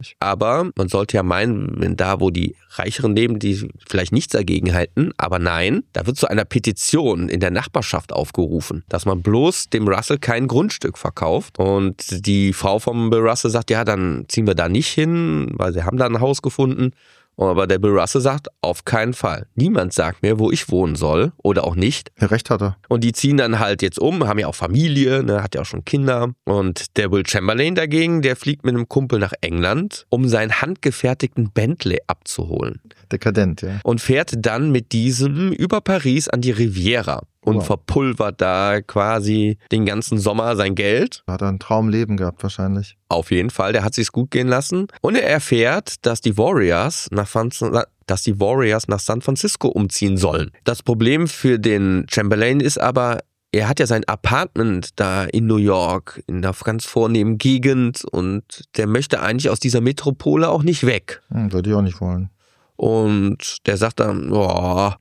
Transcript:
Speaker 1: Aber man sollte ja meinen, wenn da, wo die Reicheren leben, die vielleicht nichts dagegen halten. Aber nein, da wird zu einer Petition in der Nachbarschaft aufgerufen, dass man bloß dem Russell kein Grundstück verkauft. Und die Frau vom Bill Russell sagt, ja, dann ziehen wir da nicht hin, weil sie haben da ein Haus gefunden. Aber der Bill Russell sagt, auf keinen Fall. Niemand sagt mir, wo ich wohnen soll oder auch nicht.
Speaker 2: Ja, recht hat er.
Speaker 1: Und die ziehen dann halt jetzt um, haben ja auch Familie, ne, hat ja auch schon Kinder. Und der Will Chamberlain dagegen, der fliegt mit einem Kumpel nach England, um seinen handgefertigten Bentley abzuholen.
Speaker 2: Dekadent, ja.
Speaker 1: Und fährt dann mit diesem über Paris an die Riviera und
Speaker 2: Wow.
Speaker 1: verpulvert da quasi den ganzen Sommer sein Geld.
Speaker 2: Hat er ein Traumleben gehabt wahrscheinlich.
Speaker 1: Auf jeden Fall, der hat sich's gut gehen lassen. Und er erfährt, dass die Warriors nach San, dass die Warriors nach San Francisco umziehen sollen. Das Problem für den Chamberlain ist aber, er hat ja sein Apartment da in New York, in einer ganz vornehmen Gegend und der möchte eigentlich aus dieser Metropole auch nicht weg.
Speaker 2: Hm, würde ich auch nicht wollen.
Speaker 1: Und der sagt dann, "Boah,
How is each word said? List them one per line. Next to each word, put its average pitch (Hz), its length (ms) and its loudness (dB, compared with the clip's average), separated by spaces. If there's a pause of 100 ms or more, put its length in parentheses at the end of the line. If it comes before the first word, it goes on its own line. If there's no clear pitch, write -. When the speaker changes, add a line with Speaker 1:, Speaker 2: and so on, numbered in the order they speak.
(200)
Speaker 1:
Aber 120 560 0
man 95 120 0
sollte 104 280 0
ja 98 60 2
meinen, 95 580 -2
wenn 90 160 0
da, 92 240 0
wo 95 100 4
die 85 260 -2 (160)
Reicheren 104 440 -2
leben, 117 220 0
die 101 320 -4 (180)
vielleicht 92 240 -2
nichts 147 200 0
dagegen 90 420 0
halten. 104 420 0
Aber 90 220 -2
nein, 87 440 0 (120)
da 87 120 -2
wird 127 120 -2
zu - 100 2
einer 104 160 0
Petition 110 840 0
in 90 100 -2
der 92 100 2
Nachbarschaft - 640 -4
aufgerufen, 80 800 -2
dass 87 160 -4
man 92 160 0
bloß 120 480 0
dem 107 180 0
Russell 110 300 0
kein 120 280 0
Grundstück 147 520 -2
verkauft. - 600 -4
Und 98 680 -2
die 98 260 2
Frau 98 260 0
vom 117 300 -2
Bill 113 120 2
Russell 113 300 0
sagt, 117 200 -2
ja, 113 140 0
dann 92 440 -2
ziehen 110 180 0
wir 98 80 4
da 85 140 0
nicht 107 200 0
hin, 165 640 0
weil 92 180 -2
sie 85 120 -2
haben 95 120 -2
da 127 80 2
ein 117 160 0
Haus 135 220 0
gefunden. 127 480 0 (480)
Aber 95 280 2
der 92 120 2
Bill 101 200 4
Russell 107 220 2
sagt, 135 280 -2 (120)
auf - 240 -4
keinen 117 300 0
Fall. - 400 -4
Niemand 120 400 0
sagt 82 280 -2
mir, 107 160 2
wo 110 120 2
ich - 200 -2
wohnen 90 260 2
soll 87 360 2 (100)
oder 92 220 2
auch 87 100 -2
nicht. 98 460 -2
Speaker 2:
Ja, 107 60 4
recht 110 240 -2
hat 104 100 4
er. 98 160 0 (140)
Speaker 1:
Und 120 140 2
die 117 100 2
ziehen 143 240 2
dann 117 200 2
halt 104 220 0
jetzt 92 180 -2
um, 156 300 2
haben 104 100 0
ja 90 100 -2
auch 76 60 -6
Familie, 135 680 2
ne, 101 200 0
hat 101 120 -6
ja - 80 -4
auch - 40 -8
schon - 200 -10
Kinder. 127 480 0 (100)
Und 95 540 -2
der 101 120 2
Will 95 160 2
Chamberlain 113 480 0
dagegen, 165 460 0
der 131 160 0
fliegt 147 300 -4
mit 127 80 2
einem 117 120 -2
Kumpel 127 320 0
nach 95 220 0
England, 92 720 -2
um 123 180 2
seinen 110 320 0
handgefertigten 131 920 -2
Bentley 107 540 -2
abzuholen. - 760 -6 (280)
Speaker 2:
Dekadent, 98 520 0
ja. 98 200 -6
Speaker 1:
Und 120 200 0
fährt 135 340 0
dann 117 340 0
mit 123 220 0
diesem 135 600 0
über 196 280 0
Paris 151 480 0
an 123 140 -2
die 127 80 0
Riviera 104 720 0 (220)
und 107 120 2
Speaker 2:
Wow. 95 100 -2
Speaker 1:
verpulvert 117 760 0
da 95 420 2
quasi 107 760 0 (140)
den 110 120 4
ganzen 104 320 0
Sommer 107 380 0
sein 98 220 0
Geld. 107 500 0
Speaker 2:
Hat 92 160 -4
er 101 60 0
ein 95 100 -2
Traumleben 110 580 0
gehabt 92 280 -4
wahrscheinlich. 98 520 -4 (120)
Speaker 1:
Auf 85 240 -2
jeden 92 180 2
Fall, 98 220 -2
der 113 100 2
hat 107 120 0
sich's 110 180 -2
gut 127 180 -2
gehen 127 160 0
lassen. 156 400 0 (140)
Und 196 160 2
er 240 120 2
erfährt, 143 800 0
dass 117 140 0
die 104 180 0
Warriors 110 720 2
nach 104 160 -2
San, 117 240 -2 (560)
dass 95 160 -2
die 101 160 0
Warriors 110 480 2
nach 101 140 0
San 117 220 -4
Francisco - 440 -2
umziehen 98 520 0
sollen. 80 340 0 (100)
Das - 220 -2
Problem 123 420 2
für 127 320 0
den 98 500 2
Chamberlain 110 520 2
ist 139 200 0
aber, 123 380 0 (320)
er 107 180 2
hat 143 120 0
ja 139 80 2
sein 110 160 2
Apartment 113 920 -2
da 95 280 0
in 113 240 0
New 110 80 4
York, 92 720 0
in 87 80 -6
einer 95 260 -2
ganz 113 220 -4
vornehmen 113 540 2
Gegend 127 640 2
und - 580 -6 (140)
der 107 100 0
möchte 120 340 0
eigentlich 117 300 0
aus 117 80 0
dieser 123 220 2
Metropole 143 680 0
auch 160 140 2
nicht 160 240 2
weg. - 360 -2 (100)
Speaker 2:
Hm, 107 200 -2
würde 92 180 0
ich 104 60 2
auch 104 60 4
nicht 90 180 0
wollen. 90 300 -2 (440)
Speaker 1:
Und 107 920 0
der 104 100 2
sagt 110 240 -2
dann, 98 300 -2
"Boah, 92 720 0